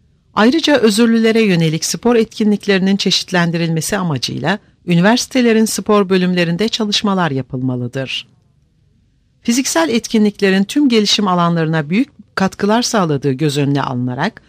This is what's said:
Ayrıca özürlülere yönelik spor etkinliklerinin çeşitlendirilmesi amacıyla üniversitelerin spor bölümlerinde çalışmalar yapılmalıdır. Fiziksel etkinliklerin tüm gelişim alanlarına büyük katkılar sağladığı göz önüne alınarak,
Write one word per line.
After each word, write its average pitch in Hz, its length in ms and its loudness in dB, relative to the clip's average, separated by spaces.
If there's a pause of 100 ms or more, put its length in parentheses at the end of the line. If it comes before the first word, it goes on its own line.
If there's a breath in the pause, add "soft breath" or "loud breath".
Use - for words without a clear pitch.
(340)
Ayrıca 285 420 2
özürlülere 226 680 2
yönelik 165 420 0
spor 233 320 0
etkinliklerinin 202 800 0
çeşitlendirilmesi 170 1000 -2
amacıyla 160 600 -4 (280 soft breath)
üniversitelerin 220 800 2
spor 208 440 0
bölümlerinde 180 600 0
çalışmalar 196 600 -2
yapılmalıdır. 127 1000 -6 (1120)
Fiziksel 277 460 0
etkinliklerin 202 760 0
tüm 285 240 0
gelişim 208 400 2
alanlarına 165 600 0
büyük - 460 -4
katkılar 208 460 0
sağladığı 151 500 0
göz 143 260 -2
önüne 143 240 0
alınarak, 127 680 -4